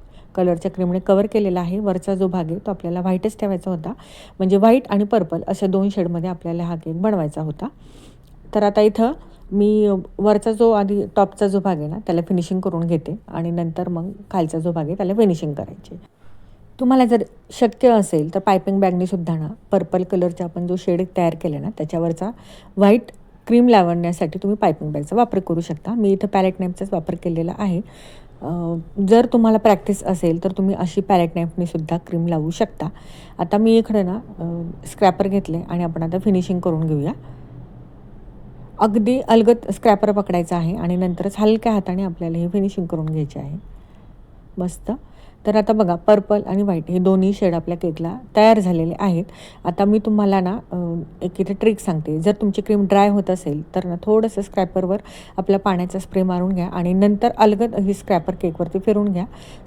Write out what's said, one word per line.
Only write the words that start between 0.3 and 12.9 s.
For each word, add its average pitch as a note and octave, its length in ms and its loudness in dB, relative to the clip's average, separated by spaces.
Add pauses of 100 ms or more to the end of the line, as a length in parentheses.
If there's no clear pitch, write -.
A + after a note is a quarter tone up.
कलरच्या F3+ 360 0
क्रीमने F3+ 280 -2
कव्हर G3 340 2
केलेला G3 280 0
आहे. F3 180 -4
वरचा G3 360 -2
जो F#3+ 140 0
भाग F3 160 -2
आहे E3 140 -6
तो G#3 120 -8
आपल्याला F3 300 -6
व्हाईटच F#3 400 -2
ठेवायचा F#3+ 300 -4
होता, E3 180 -6 (500)
म्हणजे F#3+ 180 4
व्हाईट A3+ 340 6
आणि G3+ 140 2
पर्पल F#3 420 0
अशा G3 200 -2
दोन F#3+ 220 2
शेडमध्ये F3 420 -2
आपल्याला E3+ 340 -6
हा E3+ 120 -6
केक E3 260 -8
बनवायचा E3+ 380 -2
होता. D#3 280 -8 (840)
तर G#3 80 2
आता G#3 180 4
इथं A3+ 320 4 (400)
मी G#3 360 4 (300)
वरचा G#3 340 2
जो A3+ 180 4
आधी G3+ 320 2 (140)
टॉपचा G3 320 2
जो G3 120 0
भाग F#3 160 0
आहे D3+ 100 -6
ना D#3 120 -8
त्याला E3+ 300 -2
फिनिशिंग F#3 320 0
करून E3+ 260 -2
घेते E3 320 -2 (100)